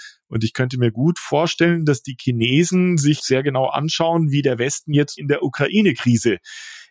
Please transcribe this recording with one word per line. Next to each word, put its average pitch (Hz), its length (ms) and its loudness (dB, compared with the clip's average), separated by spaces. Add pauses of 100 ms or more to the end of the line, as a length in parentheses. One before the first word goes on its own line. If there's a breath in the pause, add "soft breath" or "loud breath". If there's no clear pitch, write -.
(280 loud breath)
Und 110 160 -4
ich 110 100 -4
könnte 127 260 -4
mir 120 120 2
gut 135 280 0
vorstellen, 165 640 0
dass 147 160 0
die 127 180 -14
Chinesen 165 800 2
sich 143 220 2
sehr 131 240 0
genau 131 240 0
anschauen, 160 640 0
wie 143 100 2
der 131 160 0
Westen 139 340 -4
jetzt 147 240 2
in 147 120 -8
der 139 160 0
Ukraine-Krise 127 960 2 (500 loud breath)